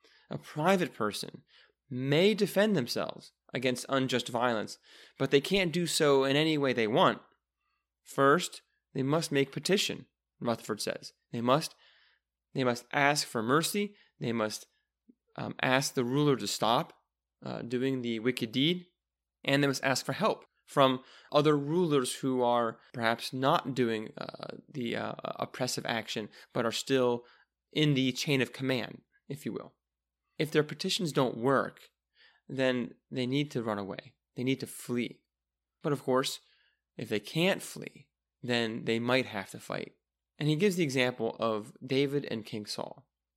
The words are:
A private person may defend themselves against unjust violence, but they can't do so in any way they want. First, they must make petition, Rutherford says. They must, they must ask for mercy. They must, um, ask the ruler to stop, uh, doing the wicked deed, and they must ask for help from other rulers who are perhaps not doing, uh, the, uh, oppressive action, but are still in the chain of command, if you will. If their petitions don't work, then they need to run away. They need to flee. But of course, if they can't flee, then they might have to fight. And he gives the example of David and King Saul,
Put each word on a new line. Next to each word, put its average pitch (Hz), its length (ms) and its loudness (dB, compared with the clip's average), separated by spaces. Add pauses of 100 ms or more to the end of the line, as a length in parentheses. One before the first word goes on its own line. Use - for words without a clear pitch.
(300)
A - 80 -8
private 170 560 0
person - 480 -6 (480)
may 143 420 4
defend 202 440 2
themselves - 560 -4 (200)
against 123 360 -2
unjust 131 400 0
violence, 117 500 -2 (400)
but 139 140 -2
they 143 80 8
can't 185 320 0
do 175 140 0
so 143 360 4
in 135 140 2
any 156 200 2
way 139 160 2
they 113 140 2
want. 127 340 4 (840)
First, 143 580 2 (320)
they - 80 -2
must 147 300 0
make 139 200 2
petition, 175 540 -2 (340)
Rutherford 113 400 -2
says. - 320 -8 (200)
They 120 80 -4
must, 127 340 2 (800)
they 139 80 0
must 120 300 0
ask 143 340 2
for 117 160 -2
mercy. 165 520 0 (260)
They 120 120 -2
must, 107 340 -4 (720)
um, - 240 -8
ask 135 340 2
the 131 100 2
ruler 139 320 4
to 101 100 -4
stop, 120 460 2 (520)
uh, 123 180 -8
doing 127 380 -2
the 117 200 -4
wicked 120 320 -2
deed, 165 340 0 (580)
and 139 180 2
they 143 40 4
must 135 180 0
ask 131 220 -2
for 143 60 -2
help 156 320 -2 (200)
from 131 360 4 (320)
other 151 260 6
rulers 147 560 0
who 131 280 0
are 120 360 2 (160)
perhaps 117 380 -2
not 135 420 0
doing, 113 420 0
uh, - 400 -10 (160)
the, 117 240 -4
uh, 110 180 -6 (100)
oppressive - 600 -6
action, 110 440 -6 (260)
but 123 100 0
are 113 80 0
still 123 520 0 (500)
in 151 200 4
the 131 180 2
chain 139 300 0
of 113 100 -4
command, 131 480 -4 (280)
if 143 180 -10
you 117 60 -6
will. - 200 -10 (640)
If 151 120 -2
their 156 120 4
petitions 160 480 -4
don't 127 280 0
work, 117 500 0 (600)
then 127 440 0 (180)
they 131 160 -2
need 143 260 0
to 123 100 -2
run 110 160 -2
away. 98 340 -8 (240)
They 123 80 -4
need 131 160 0
to 117 60 -8
flee. - 540 -6 (600)
But 156 100 -2
of 139 100 -2
course, 131 380 0 (580)
if 113 100 -8
they 107 120 -2
can't 175 420 0
flee, - 460 -14 (340)
then 120 420 -2
they 113 140 0
might 123 280 2
have 98 260 -8
to 120 60 -14
fight. - 340 -10 (460)
And 147 120 0
he 156 60 0
gives 180 200 2
the 185 60 0
example 127 560 0
of 110 340 -2 (120)
David 139 460 0
and 110 140 -6
King 107 220 -10
Saul, - 400 -10 (300)